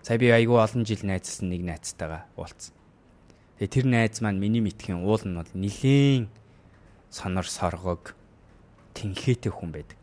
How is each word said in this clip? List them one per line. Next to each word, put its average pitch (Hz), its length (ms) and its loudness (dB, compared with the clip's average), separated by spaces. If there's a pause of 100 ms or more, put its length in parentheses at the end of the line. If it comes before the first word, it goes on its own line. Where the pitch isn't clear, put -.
Сая 117 160 0
би 123 80 6
айгүй 117 320 6
олон 110 240 2
жил 107 160 -2
найзлсан 95 480 -4
нэг 90 160 -4
найзтайгаа 80 720 -10
уулзсан. - 400 -14 (800)
Тэгээ 104 160 -4
тэр 131 160 2
найз 113 320 2
маань 104 160 0
миний 107 240 0
мэдхийн 95 400 -4
уул 104 240 2
нь 95 80 -6
бол 85 240 -8
нилээн 131 720 2 (800)
сонор 92 400 -4
соргог, 87 640 -4 (800)
тэнхээтэй 107 560 -4
хүн 85 240 -8
байдаг. - 300 -14